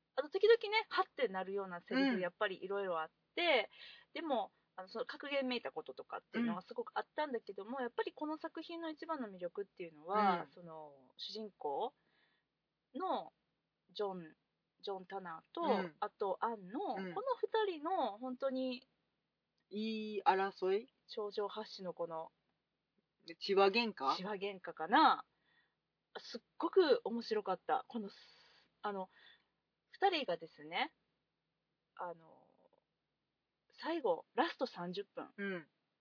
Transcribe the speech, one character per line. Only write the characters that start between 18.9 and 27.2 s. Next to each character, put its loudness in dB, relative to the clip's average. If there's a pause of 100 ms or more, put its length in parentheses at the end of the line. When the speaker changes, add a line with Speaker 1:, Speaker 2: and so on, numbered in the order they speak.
Speaker 2:
言 -4
い -4
争 4
い？ -2 (140)
Speaker 1:
頂 -6
上 -2
発 -10
止 -8
の -6
こ -6
の -8 (920)
Speaker 2:
で、 -12
痴 0
話 8
喧 2
嘩？ 0
Speaker 1:
痴 -6
話 -4
喧 -6
嘩 -10
か -4
な。 8 (960)
す -10
っ -20 (180)
ご 0
く 8
面 -2